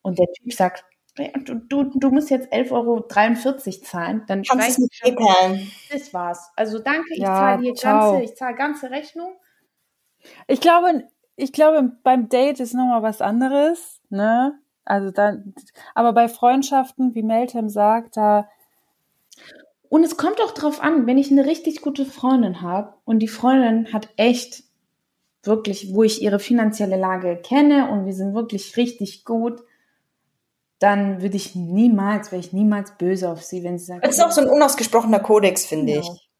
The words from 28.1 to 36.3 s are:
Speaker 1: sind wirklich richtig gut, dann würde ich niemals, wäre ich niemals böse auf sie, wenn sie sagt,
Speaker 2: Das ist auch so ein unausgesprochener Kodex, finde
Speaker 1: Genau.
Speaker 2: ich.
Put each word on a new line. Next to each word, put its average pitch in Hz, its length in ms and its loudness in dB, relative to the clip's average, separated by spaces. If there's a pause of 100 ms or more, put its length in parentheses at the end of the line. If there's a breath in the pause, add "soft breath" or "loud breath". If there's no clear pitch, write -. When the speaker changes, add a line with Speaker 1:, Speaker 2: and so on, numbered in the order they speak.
Speaker 1:
sind 196 220 -6
wirklich 226 420 -6
richtig 240 480 -6
gut, 233 380 -6 (1160)
dann 196 420 0
würde 190 140 -4
ich - 200 -8
niemals, 202 760 0
wäre 180 80 -8
ich 175 140 -12
niemals 202 440 -2
böse 185 320 -2
auf 165 140 -10
sie, 180 200 -10
wenn 175 140 -8
sie 175 80 -14
sagt, 180 200 -8
Speaker 2:
Das 262 120 0
ist 339 60 6
auch 339 80 4
so 302 100 4
ein 269 80 4
unausgesprochener 226 680 4
Kodex, 202 460 2
finde 151 280 -2
Speaker 1:
Genau. 151 80 0
Speaker 2:
ich. 175 280 -16 (100)